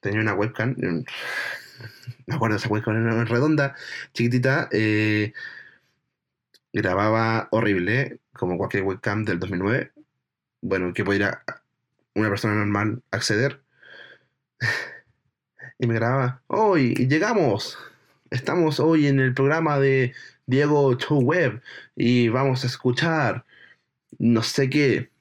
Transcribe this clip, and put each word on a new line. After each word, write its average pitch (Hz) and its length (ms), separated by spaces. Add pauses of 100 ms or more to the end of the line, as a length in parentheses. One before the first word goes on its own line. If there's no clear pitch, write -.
tenía 104 200
una 110 140
webcam, 110 440
un-, 85 280 (1200)
me - 80
acuerdo, 120 220
esa - 120
webcam 110 280
era 113 280
redonda, 139 500 (380)
chiquitita, 127 600
eh, 107 600 (1400)
grababa 110 800
horrible, 104 720 (120)
como 90 260
cualquier 98 260
webcam 101 400
del 95 140
dos 92 120
mil 90 100
nueve, 104 320 (680)
bueno, 92 320
que 101 120
pudiera 98 400 (680)
una 107 140
persona 104 260
normal 104 560
acceder, 113 520 (1000)
<laughs> - 1160
y 123 80
me 117 80
grababa, 123 520
"Hoy 180 480
llegamos, 151 840 (520)
estamos 156 500
hoy 156 260
en 139 140
el 127 140
programa 147 440
de 135 360 (320)
Diego 139 480
Show 139 260
Web, 131 420 (320)
y 120 340
vamos 131 360
a - 20
escuchar 123 800 (720)
no 113 240
sé 135 280
qué" 135 400 (100)